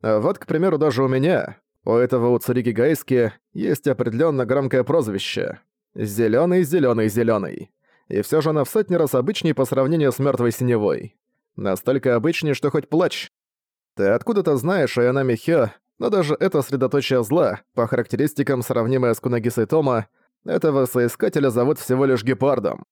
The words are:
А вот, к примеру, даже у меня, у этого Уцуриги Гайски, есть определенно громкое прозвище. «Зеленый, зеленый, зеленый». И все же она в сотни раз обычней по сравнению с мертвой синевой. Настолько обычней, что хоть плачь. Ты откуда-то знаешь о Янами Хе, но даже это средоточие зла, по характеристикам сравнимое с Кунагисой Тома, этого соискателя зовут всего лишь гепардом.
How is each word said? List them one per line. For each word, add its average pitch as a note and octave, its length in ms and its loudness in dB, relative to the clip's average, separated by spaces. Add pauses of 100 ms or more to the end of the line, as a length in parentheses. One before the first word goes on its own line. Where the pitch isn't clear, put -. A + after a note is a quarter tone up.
А G#2+ 160 0
вот, D3+ 220 -2
к - 60 -18
примеру, E3 320 0
даже C3+ 260 2
у C3 40 0
меня, C3 500 0 (260)
у A2 100 0
этого A#2+ 360 2
Уцуриги A#2+ 400 0
Гайски, A#2+ 600 0 (200)
есть - 340 -4
определенно B2+ 600 0
громкое C3 360 0
прозвище. A2 760 -2 (340)
«Зеленый, A#2 680 0
зеленый, C3 460 2
зеленый». G#2 640 -2 (380)
И - 140 -2
все D#3 180 0
же D3 80 0
она D#3 160 0
в - 60 -12
сотни G#3 240 0
раз D#3+ 200 0
обычней C3+ 380 0
по C3+ 140 0
сравнению C#3+ 440 2
с - 80 -4
мертвой C3 320 2
синевой. A2 680 -2 (380)
Настолько A#2+ 580 0
обычней, D3 400 0
что C#3+ 160 -2
хоть - 180 -2
плачь. - 400 -2 (680)
Ты G2 140 0
откуда-то D#3+ 480 2
знаешь D3+ 400 0
о B2 60 2
Янами B2+ 340 2
Хе, C#3 340 2 (280)
но A#3+ 100 -2
даже F3 320 0
это D#3 220 0
средоточие C3 600 0
зла, A#2 380 0 (140)
по A#2 120 0
характеристикам B2 760 -2
сравнимое A#2+ 500 0
с G#2+ 80 -4
Кунагисой A#2 460 -2
Тома, C3 400 0 (400)
этого C#3 400 2
соискателя C3 640 0
зовут A#2+ 280 0
всего C3 280 0
лишь B2 180 0
гепардом. B2 680 -2